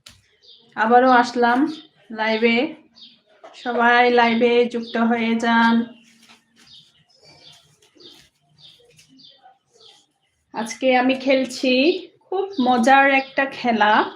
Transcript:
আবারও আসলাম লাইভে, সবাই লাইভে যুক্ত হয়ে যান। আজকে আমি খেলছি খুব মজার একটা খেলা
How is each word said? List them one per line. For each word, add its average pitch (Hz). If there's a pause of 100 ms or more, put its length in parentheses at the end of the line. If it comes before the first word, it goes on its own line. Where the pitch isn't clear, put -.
(840)
আবারও 247 (120)
আসলাম 240 (600)
লাইভে, 220 (1040)
সবাই 240 (160)
লাইভে 233 (180)
যুক্ত 233 (160)
হয়ে 226 (120)
যান। 233 (4000)
আজকে 226 (160)
আমি 262 (100)
খেলছি 262 (540)
খুব 392 (220)
মজার 262 (160)
একটা 269 (140)
খেলা 214 (240)